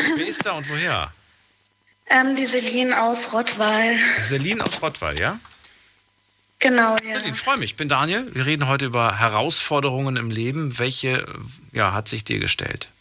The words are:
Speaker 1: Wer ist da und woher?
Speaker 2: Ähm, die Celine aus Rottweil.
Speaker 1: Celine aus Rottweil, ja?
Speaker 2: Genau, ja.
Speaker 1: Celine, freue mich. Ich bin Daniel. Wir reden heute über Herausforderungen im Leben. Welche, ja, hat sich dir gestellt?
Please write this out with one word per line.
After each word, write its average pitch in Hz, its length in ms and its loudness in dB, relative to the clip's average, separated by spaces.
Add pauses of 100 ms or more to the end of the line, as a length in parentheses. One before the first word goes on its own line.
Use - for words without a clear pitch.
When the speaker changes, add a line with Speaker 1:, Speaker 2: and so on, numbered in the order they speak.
(160)
Speaker 1:
Wer 233 120 -2
ist 214 180 -2
da 196 80 -2
und 143 160 -6
woher? 147 420 -2 (960)
Speaker 2:
Ähm, 262 280 4
die 262 120 0
Celine 240 540 0
aus 240 320 0
Rottweil. 220 680 2 (200)
Speaker 1:
Celine 147 460 0
aus - 160 -2
Rottweil, 76 380 -4
ja? 170 200 -2 (1160)
Speaker 2:
Genau, 233 380 4 (100)
ja. 220 140 -4
Speaker 1:
Celine, 156 160 -2
freue 269 220 0
mich. - 140 -4
Ich - 40 -10
bin 151 120 -4
Daniel. 160 460 0
Wir 131 140 0
reden 147 200 2
heute 139 180 2
über 117 340 0
Herausforderungen 131 960 2
im 117 160 -2
Leben. 123 480 -4
Welche, 135 460 -2 (460)
ja, 98 220 2
hat 104 140 -2
sich - 160 -2
dir 113 160 -2
gestellt? - 500 -2 (120)